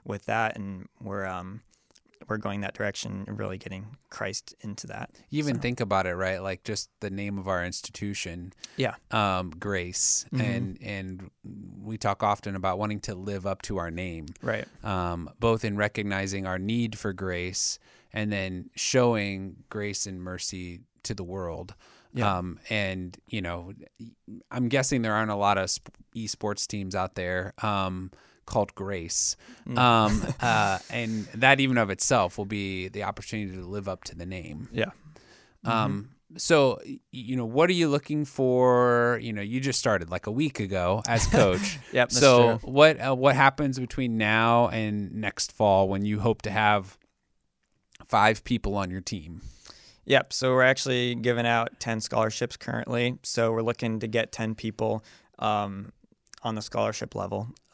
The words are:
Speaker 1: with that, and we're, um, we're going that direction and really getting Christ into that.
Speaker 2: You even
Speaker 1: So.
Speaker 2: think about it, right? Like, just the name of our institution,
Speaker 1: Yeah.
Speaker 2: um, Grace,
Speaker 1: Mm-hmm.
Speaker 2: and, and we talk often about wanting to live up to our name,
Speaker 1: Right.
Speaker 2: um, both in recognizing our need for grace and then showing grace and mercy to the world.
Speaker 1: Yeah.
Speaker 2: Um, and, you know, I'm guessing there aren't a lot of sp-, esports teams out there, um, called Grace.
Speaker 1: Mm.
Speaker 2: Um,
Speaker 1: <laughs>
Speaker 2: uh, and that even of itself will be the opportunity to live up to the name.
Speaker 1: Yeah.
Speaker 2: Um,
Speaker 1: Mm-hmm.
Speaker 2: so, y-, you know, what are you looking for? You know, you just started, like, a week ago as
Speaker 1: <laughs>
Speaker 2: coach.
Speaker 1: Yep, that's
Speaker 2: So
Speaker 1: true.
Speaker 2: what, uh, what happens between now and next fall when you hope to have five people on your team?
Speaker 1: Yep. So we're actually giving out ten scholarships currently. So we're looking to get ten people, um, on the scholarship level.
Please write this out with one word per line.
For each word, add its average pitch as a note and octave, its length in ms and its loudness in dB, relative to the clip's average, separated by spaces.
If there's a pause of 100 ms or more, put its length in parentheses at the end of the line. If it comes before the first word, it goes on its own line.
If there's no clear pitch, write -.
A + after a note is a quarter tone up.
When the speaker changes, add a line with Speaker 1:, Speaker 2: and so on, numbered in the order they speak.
Speaker 1:
with G2+ 220 -8
that, A2+ 280 0
and G2 320 -10 (140)
we're, G2 260 -6
um, F#2 360 -8 (680)
we're G#2+ 80 -4
going G2+ 240 -4
that G2 140 -6
direction G2+ 520 -6
and G#2 120 -8
really G2 180 -6
getting G#2 400 -12 (140)
Christ - 500 -8
into G2+ 280 -12
that. - 220 -12 (200)
Speaker 2:
You D3 80 -4
even D3 180 -2
Speaker 1:
So. A2 60 -6
Speaker 2:
think B2 180 -4
about G2 240 0
it, F2+ 100 -2
right? F#2 280 -2
Like, F#2+ 200 -6
just - 280 -6 (100)
the G#2 100 -6
name G2+ 280 -6
of F#2+ 100 -8
our F2+ 160 0
institution, F2+ 880 -8 (240)
Speaker 1:
Yeah. B2 200 -2 (140)
Speaker 2:
um, F#2+ 480 0
Grace, F#2 760 -2
Speaker 1:
Mm-hmm. B2+ 120 0
Speaker 2:
and, G2 380 -4
and F#2 480 -10 (500)
we G#2+ 160 -10
talk G2+ 260 -2
often G#2 320 0
about F#2 240 -2
wanting G#2 240 -4
to G#2 120 -8
live G2 320 -6
up F#2+ 160 -4
to G2 160 -4
our E2+ 120 -4
name, E2 360 -6 (160)
Speaker 1:
Right. A2+ 240 -4 (180)
Speaker 2:
um, F2 460 -2 (100)
both A2+ 240 2
in G#2 120 -2
recognizing G2 720 -2
our F#2 120 -2
need A2 400 -2
for G2+ 160 -4
grace F2+ 640 -4 (340)
and G#2+ 180 -2
then F#2+ 440 -4
showing G2+ 960 0
grace G#2 360 -4
and F#2 160 -10
mercy F2+ 580 -8 (240)
to A2+ 100 -4
the G2 100 -8
world. F#2 500 -8 (380)
Speaker 1:
Yeah. G2+ 260 0
Speaker 2:
Um, F2+ 200 -6 (100)
and, F#2+ 480 -4 (120)
you A2 120 -6
know, F2 320 -8 (800)
I'm B2 180 0
guessing C3 340 2
there A2 120 0
aren't A2 160 2
a G2+ 60 0
lot G2+ 200 4
of F#2+ 140 0
sp-, - 260 -6 (200)
esports G#2+ 500 -4
teams G2 280 -6
out F#2 200 -2
there, F#2 480 -4
um, F#2+ 480 -2 (360)
called G2+ 280 0
Grace. F#2+ 600 -4 (320)
Speaker 1:
Mm. A#2+ 100 -4
Speaker 2:
Um, A2 540 6
Speaker 1:
<laughs> - 80 -8
Speaker 2:
uh, G#2+ 380 2 (120)
and A2+ 440 -4
that C3+ 260 4
even C3 160 2
of G#2+ 140 2
itself G2 480 2
will G2+ 80 -4
be F#2+ 420 -4
the G2+ 140 -8
opportunity G2 520 -6
to F#2 80 -10
live G2 280 -8
up F#2 140 -10
to - 120 -14
the E2+ 80 -10
name. E2 480 -10
Speaker 1:
Yeah. G#2+ 140 0 (800)
Speaker 2:
Um, G#2 420 0 (240)
Speaker 1:
Mm-hmm. D#3+ 60 -18
Speaker 2:
so, C#3 440 4
y-, - 160 -14 (140)
you B2+ 240 -6
know, B2 80 -2
what C3+ 240 4
are F#3 60 4
you E3+ 160 4
looking D3 340 0
for? B2 960 4
You A2+ 140 -6
know, G2+ 80 -4
you A#2 180 -4
just C3+ 180 0
started, F#2+ 300 2
like, F2 180 -6
a G#2+ 60 -4
week C#3 280 -2
ago F#2+ 460 0
as A#2 200 4
Speaker 1:
<laughs> - 160 6
Speaker 2:
coach. F#2 360 2 (140)
Speaker 1:
Yep, B2 160 4
that's A#2+ 100 2
Speaker 2:
So A#2+ 400 10
Speaker 1:
true. - 140 -8
Speaker 2:
what, D3+ 340 8
uh, C3+ 80 2
what C3 220 6
happens C3+ 420 4
between B2 380 -2
now A2+ 520 6
and G#2 480 -2
next - 360 -4
fall G2 380 6
when G2 160 0
you G#2 140 0
hope A2 220 2
to G#2+ 80 -4
have G#2 460 2 (1120)
five A2 380 4
people G#2 320 -2
on F#2+ 140 -2
your F#2 120 -6
team? E2+ 400 -10 (640)
Speaker 1:
Yep. C3 260 4
So C3 220 2
we're B2+ 80 6
actually B2+ 540 2
giving A#2+ 300 0
out A#2 340 0
ten A2+ 200 -2
scholarships A2+ 560 -2
currently. A#2+ 680 -4
So A2+ 280 2
we're A2+ 80 0
looking A2+ 400 -2
to A#2 60 -6
get A2+ 260 -2
ten A2 220 -4
people, A2 500 -4 (340)
um, G2+ 540 -2 (500)
on A2+ 120 -4
the G#2+ 80 -6
scholarship - 520 -4
level. G2+ 340 -6 (260)